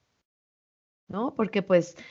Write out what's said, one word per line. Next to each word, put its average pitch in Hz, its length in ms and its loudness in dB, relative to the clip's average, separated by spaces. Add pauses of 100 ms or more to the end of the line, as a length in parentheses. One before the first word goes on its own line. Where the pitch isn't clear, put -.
(1080)
¿no? 214 260 -6
Porque, 202 280 0
pues, 175 340 2 (140)